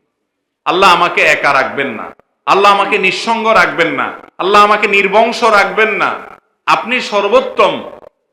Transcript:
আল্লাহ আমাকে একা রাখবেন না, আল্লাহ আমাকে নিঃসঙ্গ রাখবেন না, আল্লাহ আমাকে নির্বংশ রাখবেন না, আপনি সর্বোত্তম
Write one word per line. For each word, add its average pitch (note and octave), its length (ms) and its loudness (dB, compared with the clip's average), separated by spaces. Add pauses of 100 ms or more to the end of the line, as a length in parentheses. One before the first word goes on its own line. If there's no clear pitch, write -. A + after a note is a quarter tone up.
(640)
আল্লাহ F3+ 300 2
আমাকে F3 280 0
একা D3+ 300 0
রাখবেন C3 360 -2
না, G2 260 -12 (320)
আল্লাহ G3 260 4
আমাকে G3 260 0
নিঃসঙ্গ A3 500 -2
রাখবেন E3+ 400 0
না, B2+ 240 -6 (260)
আল্লাহ G#3 260 4
আমাকে G#3+ 220 0
নির্বংশ G#3 580 0
রাখবেন G#3 460 2
না, D3+ 240 -2 (520)
আপনি G#3+ 340 -2
সর্বোত্তম G3+ 840 0 (500)